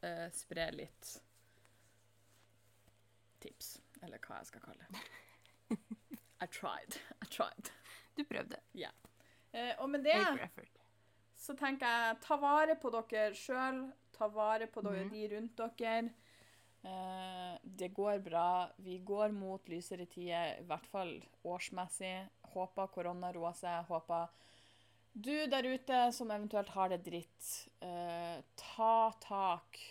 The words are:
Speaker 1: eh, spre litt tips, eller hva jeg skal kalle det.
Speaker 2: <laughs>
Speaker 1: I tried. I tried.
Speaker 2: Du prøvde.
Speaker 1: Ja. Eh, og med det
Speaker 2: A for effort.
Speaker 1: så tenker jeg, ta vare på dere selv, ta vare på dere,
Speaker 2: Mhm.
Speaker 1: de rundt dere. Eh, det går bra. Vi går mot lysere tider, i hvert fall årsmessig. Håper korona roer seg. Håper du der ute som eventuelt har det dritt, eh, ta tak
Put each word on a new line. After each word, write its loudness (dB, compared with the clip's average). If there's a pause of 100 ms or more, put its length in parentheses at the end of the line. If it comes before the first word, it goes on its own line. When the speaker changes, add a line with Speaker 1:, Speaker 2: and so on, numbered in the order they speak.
Speaker 1:
eh, -4
spre -2
litt -10 (2250)
tips, -12 (220)
eller -14
hva -10
jeg -12
skal -16
kalle -16
det. -10 (680)
Speaker 2:
<laughs> -8 (200)
Speaker 1:
I -2
tried. -6 (260)
I -8
tried. -4 (460)
Speaker 2:
Du -2
prøvde. -6 (180)
Speaker 1:
Ja. -6 (640)
Eh, -2
og -2
med 0
det 8
Speaker 2:
A 8
for 4
effort. -10 (680)
Speaker 1:
så -8
tenker 0
jeg, 4
ta 4
vare 6
på -2
dere 2
selv, -2 (200)
ta 0
vare 4
på -6
dere, 0
Speaker 2:
Mhm. -4
Speaker 1:
de -4
rundt -6
dere. 0 (760)
Eh, -6 (180)
det -4
går 2
bra. 4
Vi -8
går 2
mot -4
lysere -6
tider, -2
i -12
hvert -4
fall -4 (220)
årsmessig. -4 (240)
Håper 0
korona -2
roer -2
seg. -2
Håper 0 (920)
du 0
der 4
ute 4
som -4
eventuelt 0
har 2
det 0
dritt, -8 (120)
eh, -4 (140)
ta 6
tak 0 (120)